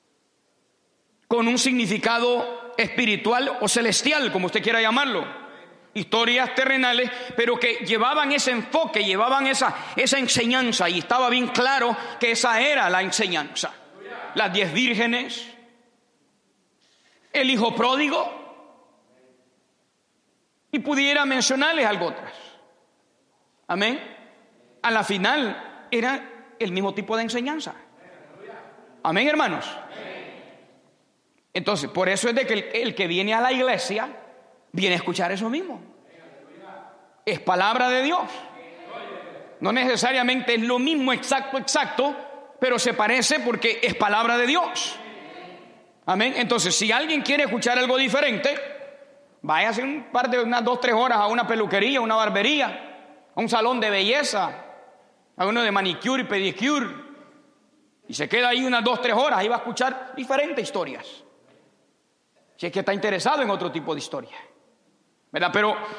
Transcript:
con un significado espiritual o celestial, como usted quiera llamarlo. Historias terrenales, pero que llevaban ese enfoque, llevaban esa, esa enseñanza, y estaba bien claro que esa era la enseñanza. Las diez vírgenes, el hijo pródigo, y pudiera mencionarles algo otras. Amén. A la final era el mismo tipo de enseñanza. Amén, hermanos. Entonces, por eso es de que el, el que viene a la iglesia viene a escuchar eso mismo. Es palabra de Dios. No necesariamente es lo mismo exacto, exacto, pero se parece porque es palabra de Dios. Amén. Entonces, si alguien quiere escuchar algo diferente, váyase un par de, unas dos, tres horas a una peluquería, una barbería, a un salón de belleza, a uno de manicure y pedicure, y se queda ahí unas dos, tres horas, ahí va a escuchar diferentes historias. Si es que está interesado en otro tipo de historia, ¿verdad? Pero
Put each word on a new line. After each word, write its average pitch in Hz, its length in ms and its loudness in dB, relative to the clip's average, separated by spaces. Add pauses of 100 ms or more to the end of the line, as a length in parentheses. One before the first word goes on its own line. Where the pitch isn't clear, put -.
(1300)
con 233 200 4
un 247 100 4
significado 240 1200 0
espiritual 240 840 2
o 214 60 2
celestial, 240 640 2
como 180 160 0
usted 208 160 0
quiera 226 180 2
llamarlo. 226 580 0 (540)
Historias 233 600 2
terrenales, 254 540 2 (260)
pero 233 240 2
que 233 260 2
llevaban 262 460 2
ese 269 200 2
enfoque, 240 520 0
llevaban 247 440 2
esa, 254 280 2 (200)
esa 262 220 2
enseñanza, 240 720 2
y 175 100 -2
estaba 247 300 2
bien 247 180 2
claro 247 480 2 (240)
que 233 120 2
esa 226 280 2
era 262 300 2
la 185 120 2
enseñanza. 180 720 -2 (600)
Las 202 180 0
diez 180 220 0
vírgenes, 240 720 0 (1800)
el 262 200 2
hijo 226 240 2
pródigo, 269 640 0 (2250)
y 285 80 -2
pudiera 285 460 2
mencionarles 269 600 2
algo 190 220 0
otras. - 260 -10 (1300)
Amén. 214 320 0 (840)
A 226 80 2
la 214 120 4
final 208 840 0
era 254 720 -2
el 202 120 -2
mismo 196 220 0
tipo 208 240 -2
de 226 60 0
enseñanza. 247 500 -4 (1300)
Amén, 196 240 2
hermanos. 277 380 0 (1900)
Entonces, 175 380 -2
por 180 180 0
eso 196 220 0
es 226 60 0
de 254 100 2
que 226 80 -2
el, 208 100 -2 (100)
el 226 220 -2
que 185 120 -2
viene 190 260 0
a 226 80 2
la 254 100 2
iglesia 247 560 -2 (640)
viene 185 220 0
a 170 40 2
escuchar 175 340 -2
eso 208 180 -4
mismo. 285 320 -6 (1400)
Es 196 140 -2
palabra 214 500 2
de 254 140 2
Dios. 320 200 0 (1400)
No 190 120 -2
necesariamente 247 840 0
es 233 80 2
lo 247 160 0
mismo 262 340 0
exacto, 269 460 -2
exacto, 269 580 0 (440)
pero 247 180 2
se 233 160 0
parece 247 460 2
porque 226 420 -2
es 233 140 0
palabra 226 420 2
de 240 80 2
Dios. 339 500 0 (1080)
Amén. 208 320 2
Entonces, 214 380 2
si 214 160 2
alguien 294 320 2
quiere 285 200 2
escuchar 240 360 0
algo 254 180 2
diferente, 269 580 2 (880)
váyase 196 420 0
un 277 280 -8
par 247 180 0
de, 247 120 2
unas 233 220 0
dos, 247 160 0
tres 247 140 2
horas 240 240 4
a 208 100 4
una 226 200 0
peluquería, 226 520 2
una 220 160 2
barbería, 220 1120 0 (100)
a - 40 -2
un 226 100 -2
salón 233 300 2
de 214 100 2
belleza, 202 760 0 (720)
a 180 100 0
uno 233 160 2
de 220 100 2
manicure 196 520 0
y - 20 -8
pedicure, 208 600 0 (1200)
y - 60 -10
se 147 160 -4
queda 247 200 4
ahí 247 140 2
unas 247 200 2
dos, 240 180 2
tres 233 140 2
horas, 247 240 2
ahí 208 80 2
va 240 80 2
a 220 40 0
escuchar 247 560 -4
diferentes 262 480 -2
historias. 151 420 -8 (1500)
Si - 80 -6
es 175 80 -6
que 190 60 -2
está 196 140 2
interesado 208 480 2
en 220 80 2
otro 175 220 -2
tipo 160 220 -4
de 156 60 -4
historia, - 360 -10 (960)
¿verdad? 170 220 0
Pero 208 240 2 (220)